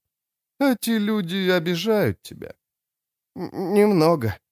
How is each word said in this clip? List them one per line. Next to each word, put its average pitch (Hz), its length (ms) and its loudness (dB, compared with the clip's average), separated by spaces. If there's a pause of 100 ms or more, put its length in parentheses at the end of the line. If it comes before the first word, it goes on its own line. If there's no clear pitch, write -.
(580)
«Эти 233 400 0
люди 196 520 -2
обижают 180 720 0
тебя». - 320 -16 (840)
«Н-, 180 380 -6
немного», 170 600 4 (180)